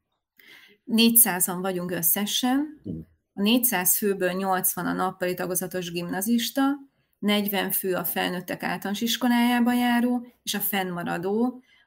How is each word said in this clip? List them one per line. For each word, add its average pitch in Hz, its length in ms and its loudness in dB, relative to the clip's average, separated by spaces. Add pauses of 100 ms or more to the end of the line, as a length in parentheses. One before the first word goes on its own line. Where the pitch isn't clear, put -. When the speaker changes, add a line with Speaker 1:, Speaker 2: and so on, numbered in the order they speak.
(840)
Speaker 1:
Négyszázan 220 800 4
vagyunk 180 300 -2
összesen. 247 920 0
Speaker 2:
Hú. 160 240 -10 (260)
Speaker 1:
A 196 80 -4
négyszáz 208 560 2
főből 185 340 0
nyolcvan 185 540 -2
a 175 80 -2
nappali 180 400 -2
tagozatos 180 580 -6
gimnazista, 190 720 -2 (580)
negyven 202 520 0
fő 185 240 -2
a 180 80 -4
felnőttek 180 600 -4
általános 190 380 -4
iskolájába 240 720 2
járó, 247 520 2 (180)
és - 100 -6
a 202 60 -2
fennmaradó 190 1040 -2 (260)